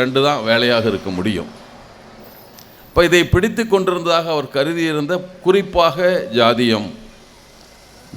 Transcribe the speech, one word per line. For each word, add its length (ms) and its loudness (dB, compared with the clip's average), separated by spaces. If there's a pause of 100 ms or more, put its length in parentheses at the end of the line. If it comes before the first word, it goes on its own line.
ரெண்டு 240 0
தான் 240 0
வேலையாக 440 2
இருக்க 260 -6
முடியும். 320 -4 (1400)
இப்ப 220 2
இதை 120 4 (120)
பிடித்து 320 0
கொண்டிருந்ததாக 720 0
அவர் 200 -6
கருதியிருந்த, 600 -2 (280)
குறிப்பாக 640 2 (300)
ஜாதியம், 520 2 (1300)